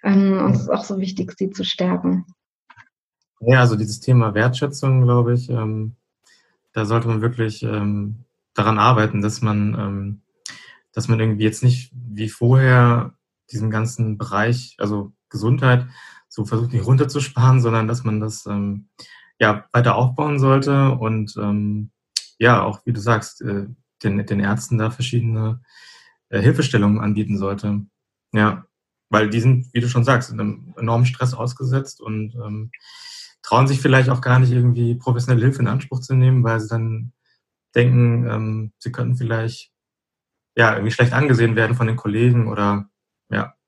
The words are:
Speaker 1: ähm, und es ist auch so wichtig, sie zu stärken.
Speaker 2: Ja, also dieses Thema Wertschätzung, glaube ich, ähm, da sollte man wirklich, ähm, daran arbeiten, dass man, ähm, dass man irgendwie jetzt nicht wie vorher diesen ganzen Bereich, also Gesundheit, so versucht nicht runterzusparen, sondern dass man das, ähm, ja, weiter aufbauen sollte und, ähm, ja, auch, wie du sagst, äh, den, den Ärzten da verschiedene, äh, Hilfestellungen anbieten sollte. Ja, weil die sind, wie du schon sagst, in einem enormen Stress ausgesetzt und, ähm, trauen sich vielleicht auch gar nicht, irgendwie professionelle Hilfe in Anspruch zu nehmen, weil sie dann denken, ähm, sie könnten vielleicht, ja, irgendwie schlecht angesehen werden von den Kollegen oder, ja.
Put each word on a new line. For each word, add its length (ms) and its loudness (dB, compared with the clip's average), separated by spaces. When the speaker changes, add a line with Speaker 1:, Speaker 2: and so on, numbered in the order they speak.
Speaker 1:
ähm, 400 4
und 80 4
es 80 2
ist 100 -6
auch 140 -2
so 160 -6
wichtig, 360 -6
sie 140 -4
zu 140 -10
stärken. 640 -2
Speaker 2:
Ja, 200 4
also 160 4
dieses 240 -6
Thema 340 2
Wertschätzung, 680 0
glaube 320 2
ich, 160 -4
ähm, 460 -6
da 120 -2
sollte 240 0
man 120 0
wirklich, 420 -4
ähm, 640 -4
daran 240 0
arbeiten, 420 2
dass 220 -4
man, 360 0
ähm, 440 -8
dass 160 -6
man 120 2
irgendwie 240 0
jetzt 180 -2
nicht 320 0
wie 340 -10
vorher 880 4
diesen 200 -4
ganzen 460 -4
Bereich, 600 -2
also 340 -4
Gesundheit, 580 0
so 160 -8
versucht 280 -4
nicht 140 -2
runterzusparen, 760 2
sondern 280 0
dass 160 -4
man 160 -2
das, 260 -8
ähm, 420 -6
ja, 340 0
weiter 240 2
aufbauen 420 0
sollte 540 2
und, 440 -4
ähm, 540 -4
ja, 240 4
auch, 220 -4
wie 80 -2
du 80 -4
sagst, 420 -2
äh, 240 -6
den, 220 0
den 160 -2
Ärzten 380 -2
da 120 0
verschiedene, 720 -2
äh, 100 -2
Hilfestellungen 600 2
anbieten 380 -2
sollte. 440 -4
Ja, 320 0
weil 220 2
die 100 0
sind, 320 2
wie 80 0
du 80 -2
schon 160 0
sagst, 260 2
in 100 -8
einem 360 -8
enormen 300 0
Stress 280 -2
ausgesetzt 680 -6
und, 340 -8
ähm, 360 -10
trauen 260 2
sich 120 0
vielleicht 300 4
auch 100 0
gar 200 4
nicht, 100 4
irgendwie 460 2
professionelle 480 0
Hilfe 180 2
in 60 0
Anspruch 320 -4
zu 140 -6
nehmen, 280 4
weil 160 0
sie 100 -6
dann 440 -4
denken, 520 4
ähm, 500 -6
sie 120 -10
könnten 260 -4
vielleicht, 540 -6
ja, 180 6
irgendwie 160 -2
schlecht 220 2
angesehen 420 2
werden 220 0
von 100 0
den 100 -2
Kollegen 520 2
oder, 400 -2
ja. 240 -6